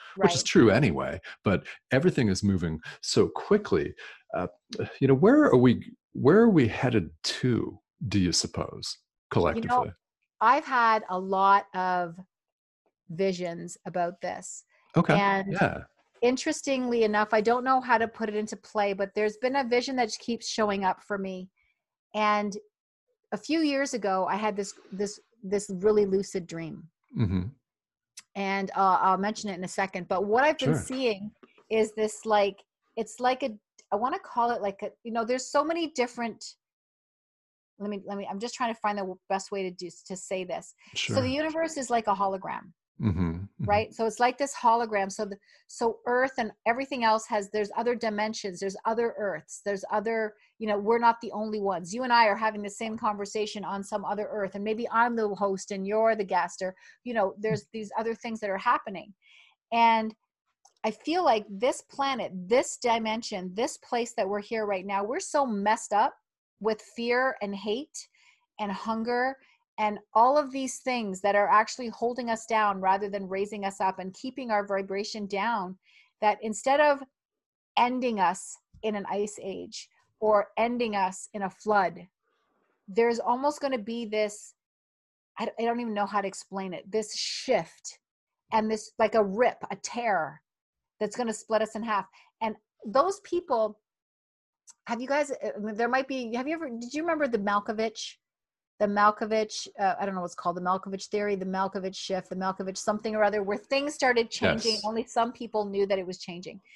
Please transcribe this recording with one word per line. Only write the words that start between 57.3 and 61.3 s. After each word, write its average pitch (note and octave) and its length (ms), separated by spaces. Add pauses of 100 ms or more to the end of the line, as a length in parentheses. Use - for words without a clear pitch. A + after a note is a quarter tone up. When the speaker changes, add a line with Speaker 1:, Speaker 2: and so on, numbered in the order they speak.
Speaker 2:
there's G#3+ 260
Speaker 1:
Mm. - 80
Speaker 2:
these G#3+ 240
other A3+ 160
things A3+ 280
that G3+ 100
are F#3+ 80
happening. A3 540 (600)
And A3+ 420 (680)
I A3 80
feel E4 340
like A3 240